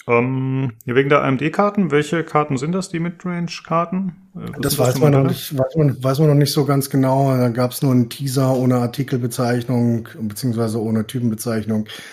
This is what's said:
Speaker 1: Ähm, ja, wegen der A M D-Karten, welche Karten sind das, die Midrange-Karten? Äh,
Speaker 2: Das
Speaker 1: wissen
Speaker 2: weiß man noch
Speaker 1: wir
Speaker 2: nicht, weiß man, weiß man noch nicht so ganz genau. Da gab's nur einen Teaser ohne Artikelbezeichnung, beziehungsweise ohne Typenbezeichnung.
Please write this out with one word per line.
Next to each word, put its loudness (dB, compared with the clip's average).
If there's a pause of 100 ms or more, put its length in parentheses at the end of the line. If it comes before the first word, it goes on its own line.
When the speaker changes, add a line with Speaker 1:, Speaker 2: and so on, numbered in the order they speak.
Speaker 1:
Ähm, 0 (120)
ja, -2
wegen 4
der 4
A 0
M 2
D-Karten, 0
welche 0
Karten 0
sind -4
das, -4
die -4
Midrange-Karten? -4 (200)
Äh, -10 (100)
Speaker 2:
Das -2
Speaker 1:
wissen 2
Speaker 2:
weiß 0
man 6
noch 6
Speaker 1:
wir 2
Speaker 2:
nicht, -6
weiß 0
man, 2
weiß 0
man 4
noch 6
nicht 2
so 2
ganz 0
genau. 2
Da 2
gab's -2
nur 2
einen 2
Teaser 0
ohne 2
Artikelbezeichnung, -2 (100)
beziehungsweise -4
ohne -2
Typenbezeichnung. -4 (260)